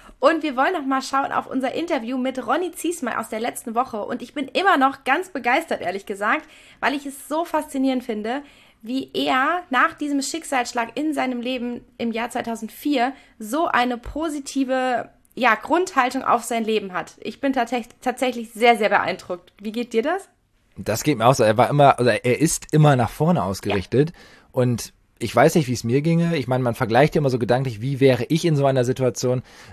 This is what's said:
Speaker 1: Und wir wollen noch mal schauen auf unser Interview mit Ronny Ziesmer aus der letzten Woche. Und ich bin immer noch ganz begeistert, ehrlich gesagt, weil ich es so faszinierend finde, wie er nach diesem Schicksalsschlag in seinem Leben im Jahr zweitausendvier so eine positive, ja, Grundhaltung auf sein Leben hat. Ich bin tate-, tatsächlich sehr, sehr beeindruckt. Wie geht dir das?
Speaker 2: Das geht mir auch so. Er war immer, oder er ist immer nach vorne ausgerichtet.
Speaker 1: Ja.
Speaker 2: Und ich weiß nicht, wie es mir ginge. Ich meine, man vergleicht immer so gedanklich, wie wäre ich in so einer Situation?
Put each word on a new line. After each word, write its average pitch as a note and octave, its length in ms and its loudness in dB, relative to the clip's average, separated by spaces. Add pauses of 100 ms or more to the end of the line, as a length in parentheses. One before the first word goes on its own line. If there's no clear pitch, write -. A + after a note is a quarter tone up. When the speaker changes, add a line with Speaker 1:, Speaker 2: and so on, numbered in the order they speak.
(200)
Speaker 1:
Und D#4 220 2
wir D4 140 -4
wollen D4+ 180 2
noch D#4 140 -4
mal C4 160 0
schauen C#4 280 -2
auf - 140 -2
unser C4 300 -4
Interview C4+ 420 -4
mit B3+ 300 -4
Ronny E4 240 0
Ziesmer D4 480 -4
aus A3+ 100 -8
der A3 100 -6
letzten A#3 360 -8
Woche. A#3+ 280 -2
Und B3 200 -6
ich - 100 -16
bin D4+ 140 -6
immer F4+ 300 2
noch C4+ 260 0
ganz D#4 260 0
begeistert, B3 520 -2
ehrlich F#3 260 -6
gesagt, G#3+ 380 -2 (340)
weil C4 160 -2
ich C#4+ 100 -8
es - 240 -12
so D#4+ 160 -2
faszinierend C4+ 580 -2
finde, A3+ 380 -6 (400)
wie B3+ 320 -6
er C#4+ 560 0
nach D4 240 2
diesem C#4+ 300 -4
Schicksalsschlag B3 720 -4
in D4+ 160 -2
seinem B3+ 260 -4
Leben A#3+ 420 -6 (180)
im A3+ 120 -4
Jahr A3+ 200 -6
zweitausendvier A#3+ 840 -4 (240)
so B3+ 300 -2
eine A#3+ 320 0
positive, C4+ 1120 -4 (300)
ja, A#3 140 4
Grundhaltung C4+ 720 0
auf A3+ 180 4
sein A3+ 220 -4
Leben G#3 300 -2
hat. E3+ 260 -8
Ich - 200 -10
bin C#4 140 0
tate-, B3 300 -2 (180)
tatsächlich B3 520 -4
sehr, A#3 220 6
sehr G3+ 140 2
beeindruckt. F#3 720 -2
Wie G#3 100 -8
geht A#3 220 -6
dir A3 80 2
das? F4 260 -4 (500)
Speaker 2:
Das G#2 260 -2
geht C#3+ 160 2
mir A2+ 80 4
auch C3+ 80 8
so. A#2+ 80 4
Er G#2+ 140 6
war A2+ 120 6
immer, C#3+ 300 6
oder A#2 260 2
er B2 160 2
ist - 320 -2
immer D3 220 6
nach A#2+ 160 0
vorne D3+ 320 0
ausgerichtet. G2+ 680 0
Speaker 1:
Ja. - 60 -16 (360)
Speaker 2:
Und B2 420 -2 (260)
ich A#2 160 -6
weiß C3+ 180 6
nicht, D3+ 140 2
wie B2+ 60 -2
es - 100 -4
mir B2 180 2
ginge. E3+ 360 0
Ich A#2 100 -4
meine, B2+ 160 0
man A#2+ 100 0
vergleicht B2 420 4
immer D3 140 2
so B2 80 2
gedanklich, A#2+ 440 -2
wie C3 180 -4
wäre B2+ 300 4
ich D#3+ 160 2
in D#3+ 100 2
so C#3 100 2
einer C3 180 2
Situation? B2+ 600 0 (300)